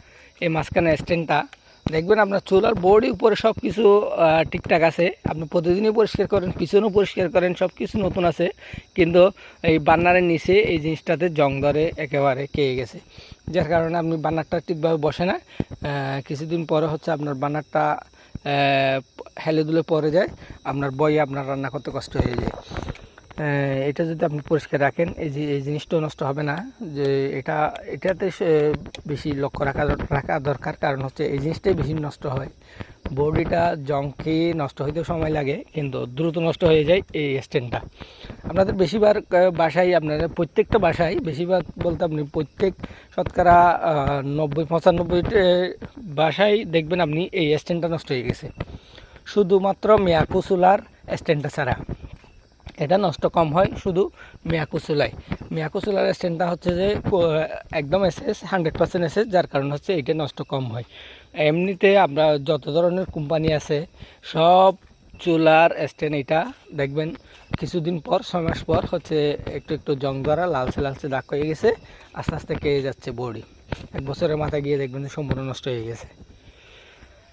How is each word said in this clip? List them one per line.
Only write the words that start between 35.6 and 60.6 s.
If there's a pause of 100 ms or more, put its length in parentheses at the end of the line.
কিন্তু
দ্রুত
নষ্ট
হয়ে
যায় (100)
এই
স্ট্যান্ডটা। (680)
আপনাদের
বেশিরভাগ,
আহ,
বাসায়,
আপনারা
প্রত্যেকটা
বাসায়,
বেশিরভাগ (200)
বলতে
আপনি
প্রত্যেক (440)
শতকরা, (120)
আহ,
নব্বই
পঁচানব্বই (760)
বাসায়
দেখবেন
আপনি
এই
স্ট্যান্ডটা
নষ্ট
হয়ে
গেছে, (800)
শুধুমাত্র
মিয়াকো
চুলার (380)
স্ট্যান্ডটা
ছাড়া। (1000)
এটা
নষ্ট
কম
হয় (120)
শুধু (360)
মিয়াকো
চুলায়। (400)
মিয়াকো
চুলার
স্ট্যান্ডটা
হচ্ছে
যে (160)
কো-, (260)
একদম
এসএস,
হান্ড্রেড
পার্সেন্ট
এসএস,
যার
কারণ
হচ্ছে
এটা
নষ্ট
কম